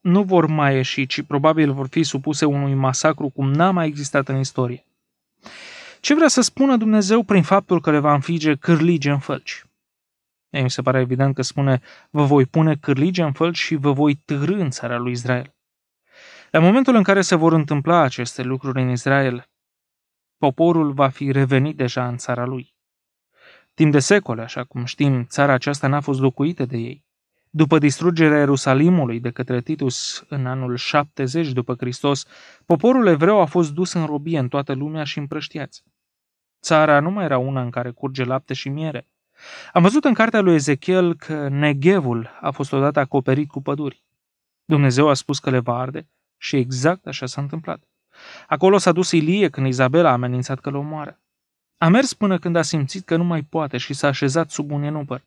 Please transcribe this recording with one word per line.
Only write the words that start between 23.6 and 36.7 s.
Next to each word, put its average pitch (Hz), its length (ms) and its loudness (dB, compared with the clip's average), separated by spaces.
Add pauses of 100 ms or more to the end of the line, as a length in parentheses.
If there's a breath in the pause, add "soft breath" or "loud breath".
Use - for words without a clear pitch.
Timp 151 180 4
de 147 60 4
secole, 131 440 0
așa 120 220 -12
cum 123 200 -8
știm, 127 420 -2
țara 143 260 0
aceasta 143 340 -2
n-a 139 140 0
fost 139 200 -4
locuită 139 440 -2
de 123 120 -10
ei. 117 280 -10 (460)
După 156 280 4
distrugerea 151 600 2
Ierusalimului 139 800 2
de 120 100 -6
către 123 300 -4
Titus - 680 -6
în 135 180 -6
anul 127 300 -6
șaptezeci 147 760 -4
după 123 260 -4
Hristos, 139 480 -4 (400 loud breath)
poporul 233 400 2
evreu 175 340 4
a 175 40 6
fost 156 280 -2
dus 170 200 -4
în 165 140 -2
robie 151 320 -4
în 127 100 -2
toată 139 240 -6
lumea 151 320 -6
și 143 140 -10
împrăștiați. 151 640 -12 (800)
Țara 151 380 4